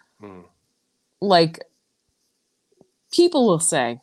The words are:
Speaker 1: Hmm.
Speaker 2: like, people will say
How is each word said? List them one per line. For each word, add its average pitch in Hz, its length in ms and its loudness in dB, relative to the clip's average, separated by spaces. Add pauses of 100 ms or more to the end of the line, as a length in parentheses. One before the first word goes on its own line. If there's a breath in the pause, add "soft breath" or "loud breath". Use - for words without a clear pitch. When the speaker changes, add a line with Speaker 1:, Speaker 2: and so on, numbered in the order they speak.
(200 soft breath)
Speaker 1:
Hmm. 95 220 -20 (800)
Speaker 2:
like, 170 380 2 (1500)
people 339 360 2
will 170 120 2
say 123 440 -4